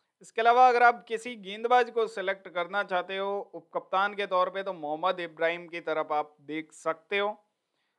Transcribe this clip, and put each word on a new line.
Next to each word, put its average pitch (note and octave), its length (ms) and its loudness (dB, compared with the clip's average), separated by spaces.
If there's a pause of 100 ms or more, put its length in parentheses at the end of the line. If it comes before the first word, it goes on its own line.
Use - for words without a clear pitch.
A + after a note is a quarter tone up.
(220)
इसके - 180 -8
अलावा A#3+ 280 8
अगर A#3+ 140 4
आप A#3 260 6
किसी A3+ 280 -6
गेंदबाज A#3 540 2
को A3+ 160 0
सिलेक्ट G3 420 -6
करना F3 340 -4
चाहते F#3 340 -4
हो G3 380 -6
उपकप्तान F#3 600 -4
के G3+ 120 -4
तौर F#3 240 0
पे, F#3+ 120 -6
तो F#3+ 100 -6
मोहम्मद E3 480 -4
इब्राहिम E3 480 -4
की E3+ 120 -10
तरफ D#3 320 -4
आप D3+ 280 -4
देख D3+ 320 -10
सकते D#3+ 460 -6
हो। G#3 260 -4 (540)